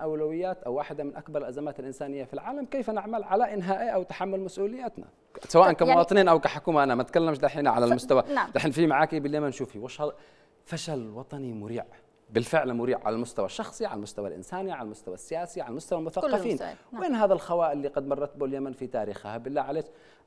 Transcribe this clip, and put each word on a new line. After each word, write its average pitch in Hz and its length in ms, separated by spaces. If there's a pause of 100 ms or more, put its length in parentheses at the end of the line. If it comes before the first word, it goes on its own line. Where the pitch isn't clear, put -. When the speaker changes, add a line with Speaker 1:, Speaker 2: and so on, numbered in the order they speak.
Speaker 1:
أولويات 160 600
أو 123 120
واحدة 147 300
من 143 120
أكبر 151 240
الأزمات 143 400
الإنسانية 135 440
في - 100
العالم، 262 300
كيف 240 260
نعمل 214 340
على 214 300
إنهائها 196 360
أو 196 120
تحمل 190 380
مسؤولياتنا، 202 640 (420)
سواء 170 160
Speaker 2:
طيب، 175 160
يعني 165 120
Speaker 1:
كمواطنين 185 360
أو 165 120
كحكومة. 147 420
أنا 135 120
ما 123 80
أتكلمش 160 360
دحين 143 280
على 120 200
Speaker 2:
ف-، 117 40
Speaker 1:
المستوى، 127 320 (120)
Speaker 2:
نعم. 233 200
Speaker 1:
دحين 165 160
في 156 160
معاكي 151 340
باليمن، 143 320
شوفي 117 260
وش 120 220
هذا 151 120 (520)
فشل 147 500
وطني 135 380
مريع، 107 320 (460)
بالفعل 123 440
مريع 120 300
على 107 120
المستوى 117 300
الشخصي، - 400
على 123 100
المستوى 104 320
الإنساني، 180 440
على 139 140
المستوى 104 280
السياسي، 170 460
على 123 140
مستوى 160 240
Speaker 2:
كل 165 60
Speaker 1:
المثقفين. 190 420
Speaker 2:
المستويات، 165 300 (160)
نعم. 240 100
Speaker 1:
وين 330 120
هذا 214 180
الخواء 170 400
اللي 143 160
قد 139 180
مرت 143 300
به 143 100
اليمن 135 260
في 127 140
تاريخها؟ 107 500
بالله 135 240
عليك، 143 260 (400)